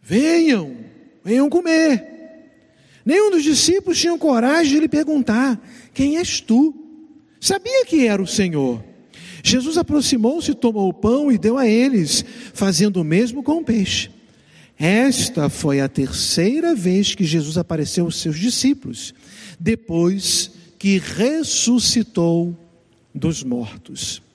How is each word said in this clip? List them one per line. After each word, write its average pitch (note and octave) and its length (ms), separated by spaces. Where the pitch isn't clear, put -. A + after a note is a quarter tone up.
"Venham, C4 720
venham B3 240
comer." D#4+ 560
Nenhum G4+ 240
dos E4+ 140
discípulos E4 560
tinha E4+ 180
coragem C#4 560
de D4+ 60
lhe D4+ 100
perguntar: C4+ 720
"Quem C#4+ 240
és - 240
tu?" C#4 320
Sabia A4+ 460
que C#4 220
era G3+ 120
o F#3+ 60
Senhor. C#3+ 580
Jesus C4+ 340
aproximou-se, C#4+ 800
tomou G#3+ 340
o E3+ 40
pão C4+ 380
e A3 60
deu G#3+ 180
a C4 120
eles, A3 580
fazendo G3 500
o - 20
mesmo A3+ 400
com D#4+ 160
o E4 40
peixe. A3 460
Esta G3 720
foi C#3 320
a C3+ 80
terceira A#3 880
vez F#3 400
que G3 80
Jesus D#3 340
apareceu D#3+ 460
aos E3 160
seus D#3 180
discípulos, A#3+ 760
depois F3+ 920
que G3 200
ressuscitou G3 1600
dos D#3+ 280
mortos. A#2+ 800